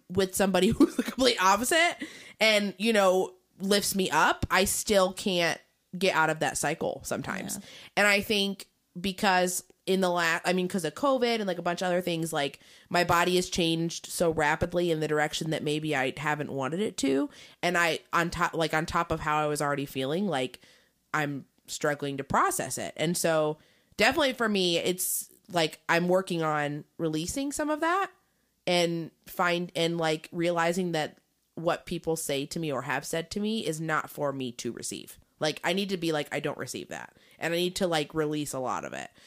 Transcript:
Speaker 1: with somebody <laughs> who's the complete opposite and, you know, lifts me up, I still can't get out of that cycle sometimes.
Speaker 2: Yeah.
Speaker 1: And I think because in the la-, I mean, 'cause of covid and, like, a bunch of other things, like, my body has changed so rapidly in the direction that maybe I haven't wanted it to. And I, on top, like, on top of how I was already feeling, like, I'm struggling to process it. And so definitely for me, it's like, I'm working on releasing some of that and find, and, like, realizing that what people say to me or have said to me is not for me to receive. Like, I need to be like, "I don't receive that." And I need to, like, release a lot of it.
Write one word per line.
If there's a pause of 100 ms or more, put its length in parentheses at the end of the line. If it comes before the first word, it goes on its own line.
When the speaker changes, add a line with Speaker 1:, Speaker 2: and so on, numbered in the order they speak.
(100)
Speaker 1:
with
somebody
<laughs>
who's
the
complete
opposite (440)
and,
you
know, (260)
lifts
me
up,
I
still
can't (380)
get
out
of
that
cycle
sometimes.
Speaker 2:
Yeah. (320)
Speaker 1:
And
I
think (340)
because (240)
in
the
la-,
I
mean,
'cause
of
covid
and,
like,
a
bunch
of
other
things,
like, (300)
my
body
has
changed
so
rapidly
in
the
direction
that
maybe
I
haven't
wanted
it
to. (320)
And
I, (120)
on
top,
like,
on
top
of
how
I
was
already
feeling,
like, (540)
I'm (200)
struggling
to
process
it.
And
so (400)
definitely
for
me,
it's (200)
like,
I'm
working
on (140)
releasing
some
of
that (560)
and (160)
find,
and,
like,
realizing
that (380)
what
people
say
to
me
or
have
said
to
me
is
not
for
me
to
receive. (220)
Like,
I
need
to
be
like,
"I
don't
receive
that." (280)
And
I
need
to,
like,
release
a
lot
of
it. (160)